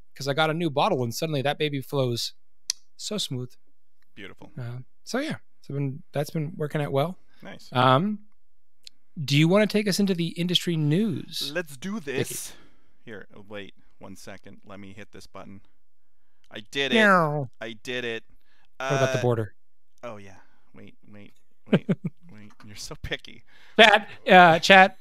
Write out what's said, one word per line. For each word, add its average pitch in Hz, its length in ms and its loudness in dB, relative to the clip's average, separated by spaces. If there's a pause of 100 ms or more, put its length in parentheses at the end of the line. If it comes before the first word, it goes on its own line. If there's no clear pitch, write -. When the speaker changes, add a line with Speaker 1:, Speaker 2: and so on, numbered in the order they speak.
(140)
Speaker 1:
'cause 131 140 -8
I 139 40 0
got 160 160 4
a 156 60 2
new 170 160 0
bottle, 147 320 2
and 117 120 -2
suddenly 156 280 -2
that 143 160 0
baby 143 240 -2
flows 127 500 0 (640)
so - 220 -6
smooth. 127 340 -6 (640)
Speaker 2:
Beautiful. 95 440 -14
Speaker 1:
Uh, 120 200 -10 (260)
so - 140 -4
yeah, 294 180 -4 (260)
so 143 120 -10
been, 139 280 -4 (100)
that's 143 180 -2
been 151 260 -4
working 151 240 -4
out 143 120 -2
well. 151 260 0 (240)
Speaker 2:
Nice. - 300 -14
Speaker 1:
Um, 135 480 6 (1040)
do 139 140 2
you 160 120 8
wanna 208 180 6
take 208 220 0
us 175 100 0
into 196 160 4
the 170 140 0
industry 175 480 0
news, 156 800 0
Speaker 2:
Let's 160 220 -4
do 196 240 -6
this. - 480 -4
Speaker 1:
Dickie? - 100 -16 (460)
Speaker 2:
Here, 104 220 -12 (220)
wait 104 260 -10 (240)
one 101 180 -14
second. 101 500 -16
Let 98 120 -14
me 98 140 -14
hit 98 200 -16
this 98 140 -14
button. 98 360 -14 (880)
I 107 100 -12 (100)
did 139 220 0
it. - 40 4
Speaker 1:
Meow. 165 520 6 (120)
Speaker 2:
I 113 120 -8 (100)
did 123 220 -4
it. 113 200 -4 (540)
Speaker 1:
What 135 140 0
about 131 220 4
the 127 60 0
Speaker 2:
Uh, - 20 -4
Speaker 1:
border? 113 320 0 (480)
Speaker 2:
oh, 113 160 -10
yeah. 98 180 -14 (380)
Wait, 104 220 -14 (140)
wait, 104 220 -16 (400)
wait, - 160 4
<laughs> - 440 -4
wait. 104 200 -14 (140)
You're 104 100 -12
so - 260 -10
picky. - 400 -10 (380)
Speaker 1:
Chat, 214 280 10 (200)
uh, 175 300 12
chat, 190 420 10